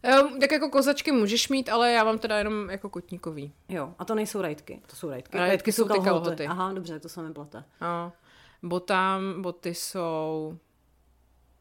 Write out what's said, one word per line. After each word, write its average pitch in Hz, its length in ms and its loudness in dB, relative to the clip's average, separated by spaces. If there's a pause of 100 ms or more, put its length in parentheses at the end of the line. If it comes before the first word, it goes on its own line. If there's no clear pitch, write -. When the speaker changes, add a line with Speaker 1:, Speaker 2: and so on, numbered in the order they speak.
Speaker 1:
Ehm, 262 380 6
tak 277 120 4
jako 294 180 2
kozačky 285 420 4
můžeš 226 360 4
mít, 269 200 0
ale 233 240 4
já 226 120 6
mám 220 140 2
teda 214 200 0
jenom 208 320 -2
jako 196 180 -10
kotníkový. 160 640 -10 (160)
Speaker 2:
Jo, 170 300 -6
a 180 60 -10
to 220 100 -2
nejsou 214 280 -2
rajtky, - 440 -8
to - 100 -20
jsou 160 140 -8
rajtky. 127 280 -8
Speaker 1:
Rajtky 180 120 2
Speaker 2:
Rajtky 196 220 2
Speaker 1:
jsou 226 100 2
Speaker 2:
jsou 208 60 2
Speaker 1:
ty 196 120 4
Speaker 2:
kalhoty. 175 240 2
Speaker 1:
kalhoty. 156 220 -2
Speaker 2:
Aha, 185 260 -2
dobře, 165 280 -8
to 165 80 -16
se 170 140 -12
mi 160 120 -10
plete. 143 300 -16 (160)
Speaker 1:
No. 170 320 -6 (500)
Botám, 190 800 -2
boty 175 320 -6
jsou 160 800 -4 (1040)